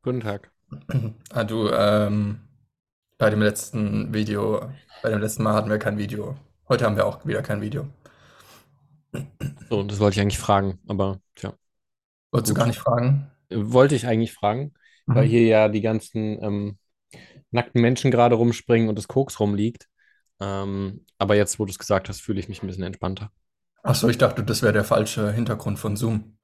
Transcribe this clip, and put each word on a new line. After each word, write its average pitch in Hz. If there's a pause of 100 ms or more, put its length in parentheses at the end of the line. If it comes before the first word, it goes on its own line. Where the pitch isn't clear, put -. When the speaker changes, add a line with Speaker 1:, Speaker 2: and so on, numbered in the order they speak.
Speaker 1:
Guten 127
Tag. 104 (180)
Speaker 2:
<clears throat> -
Ah, 117
du, 110
ähm, 104 (800)
bei 110
dem 107
letzten 104
Video, 107 (320)
bei 117
dem 107
letzten 107
Mal 107
hatten 107
wir 107
kein 104
Video. 104 (320)
Heute 123
haben 104
wir 98
auch -
wieder 104
kein 104
Video. 120 (1800)
Speaker 1:
So, 104
und 101
das 101
wollte 104
ich 104
eigentlich 101
fragen, 98
aber 98 (140)
tja. - (800)
Speaker 2:
Wolltest 113
du -
Speaker 1:
Gut. -
Speaker 2:
gar 117
nicht 117
fragen? 127 (200)
Speaker 1:
Äh, 95
wollte 127
ich 117
eigentlich 113
fragen, 123 (380)
weil 131
Speaker 2:
Mhm. -
Speaker 1:
hier 117
ja 107
die 107
ganzen, 107
ähm, 101 (720)
nackten 120
Menschen 123
gerade 120
rumspringen 117
und 107
das 101
Koks -
rumliegt. 104 (520)
Ähm, 98 (120)
aber 98
jetzt, 104
wo 107
du's 95
gesagt -
hast, 95
fühle 98
ich 92
mich 98
ein 98
bisschen 92
entspannter. 95 (520)
Speaker 2:
Ach 135
so, -
ich 117
dachte, 127
das 107
wäre 110
der 104
falsche 107
Hintergrund 107
von 104
Zoom. 110